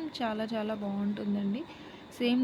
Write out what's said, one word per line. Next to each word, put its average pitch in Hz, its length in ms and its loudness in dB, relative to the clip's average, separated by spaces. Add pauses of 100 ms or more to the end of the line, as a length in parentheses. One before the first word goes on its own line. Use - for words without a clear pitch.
(200)
చాలా 220 340 0
చాలా 214 300 0
బాగుంటుందండి. 202 800 0 (560)
సేమ్ 247 260 6